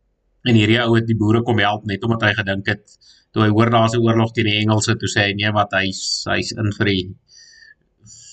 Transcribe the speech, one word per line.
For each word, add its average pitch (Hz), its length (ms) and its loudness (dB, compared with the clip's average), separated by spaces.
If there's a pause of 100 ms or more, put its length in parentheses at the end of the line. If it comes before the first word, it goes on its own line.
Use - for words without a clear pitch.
(440)
En 120 120 2
hierdie 110 260 4
ou 117 140 2
het 113 120 0
die 113 100 0
boere 110 240 2
kom 117 180 0
help, 104 260 0
net 98 180 -6
omdat 113 180 -2
hy 104 120 2
gedink 98 340 -4
het, - 300 -6 (340)
toe 107 120 2
hy 107 60 4
hoor 110 200 4
daar 113 160 4
is 113 80 0
'n 117 120 0
oorlog 113 260 2
teen 110 140 -2
die 104 160 0
Engelse, 107 340 0
toe 95 140 -6
sê 101 180 0
hy, 98 60 -2
"Nee, 104 180 -2
wat, 104 220 0
hy's, - 540 -4
hy's 98 240 -4
in 107 200 -4
vir 104 140 -4
die, 95 300 -2 (1160)